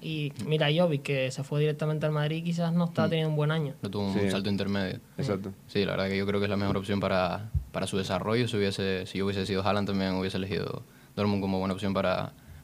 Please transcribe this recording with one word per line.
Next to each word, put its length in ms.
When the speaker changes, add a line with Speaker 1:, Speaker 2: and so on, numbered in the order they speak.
Speaker 1:
Y 280
Speaker 2:
Mm. 40
Speaker 1:
mira, 240
Jovic, 280
que 300
se 120
fue 160
directamente 460
al 60
Madrid, 320
quizás 300
no 120
está 220
Speaker 3:
Mm. 20
Speaker 1:
teniendo 220
un 40
buen 140
año. 320
Speaker 2:
No 80
tuvo 160
un 80
Speaker 3:
Sí. 160
Speaker 2:
salto 220
intermedio. 480
Speaker 3:
Exacto. 340
Speaker 2:
Sí, 180
la 100
verdad 160
que 80
yo 100
creo 120
que 60
es 60
la 60
mejor 200
opción 220
para, 500
para 160
su 100
desarrollo. 500
Si 80
hubiese, 520
si 100
yo 80
hubiese 220
sido 200
Haaland, 200
también 260
hubiese 240
elegido 460
Dortmund 260
como 160
buena 160
opción 220
para, 380